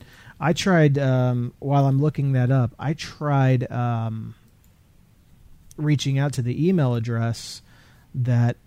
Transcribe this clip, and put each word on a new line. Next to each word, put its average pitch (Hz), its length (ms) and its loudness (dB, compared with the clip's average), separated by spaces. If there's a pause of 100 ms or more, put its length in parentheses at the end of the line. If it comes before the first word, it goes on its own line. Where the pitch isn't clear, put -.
(400)
I 147 140 0
tried, 156 440 4
um, 127 640 0
while 139 260 2
I'm 135 140 2
looking 143 320 0
that 123 180 2
up, 127 280 0
I 143 160 -4
tried, 135 760 0
um, 113 640 -4 (1400)
reaching 143 420 0
out 143 140 0
to 131 100 -4
the 120 260 -2
email 143 280 2
address 117 680 -4 (500)
that 120 440 0 (100)